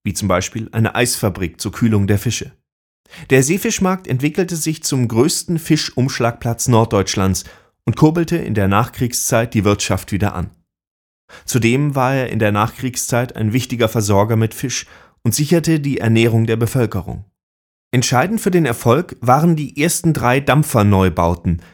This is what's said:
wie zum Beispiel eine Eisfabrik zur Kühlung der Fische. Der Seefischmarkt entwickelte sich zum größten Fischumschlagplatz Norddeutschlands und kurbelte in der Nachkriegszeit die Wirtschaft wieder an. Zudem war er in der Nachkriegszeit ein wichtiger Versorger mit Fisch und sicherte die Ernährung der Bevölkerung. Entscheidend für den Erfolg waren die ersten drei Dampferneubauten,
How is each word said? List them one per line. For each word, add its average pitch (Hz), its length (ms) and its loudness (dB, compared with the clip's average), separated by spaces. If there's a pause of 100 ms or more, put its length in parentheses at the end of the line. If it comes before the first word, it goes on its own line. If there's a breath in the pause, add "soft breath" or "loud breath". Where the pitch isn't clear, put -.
wie 98 80 -4
zum 101 160 -4
Beispiel 95 420 -4
eine 110 240 -2
Eisfabrik 98 640 -2
zur 101 140 -8
Kühlung 104 340 0
der 101 120 2
Fische. - 340 -6 (760 loud breath)
Der 131 140 6
Seefischmarkt 185 640 -2
entwickelte 151 480 -2
sich 156 280 -6
zum 127 240 0
größten 139 520 0
Fischumschlagplatz 123 1080 -2
Norddeutschlands 104 760 2 (420 loud breath)
und 113 120 -2
kurbelte 165 400 2
in - 160 -4
der 101 140 0
Nachkriegszeit 117 840 -2
die 101 120 2
Wirtschaft 98 460 -2
wieder 95 240 -2
an. - 160 -8 (960 loud breath)
Zudem 131 500 0
war 131 180 0
er 131 160 -2
in 107 100 -4
der 104 120 2
Nachkriegszeit 120 840 -2
ein 110 160 -2
wichtiger 117 380 0
Versorger 107 460 2
mit 110 180 0
Fisch - 320 -8 (360 loud breath)
und 117 140 0
sicherte 160 440 2
die 139 200 -2
Ernährung 113 460 4
der 113 100 0
Bevölkerung. 113 720 -2 (640)
Entscheidend 131 480 0
für 196 120 -2
den 175 140 2
Erfolg 123 540 0
waren 151 360 4
die 151 260 -4
ersten 160 320 0
drei 123 260 0
Dampferneubauten, 95 1200 2 (120)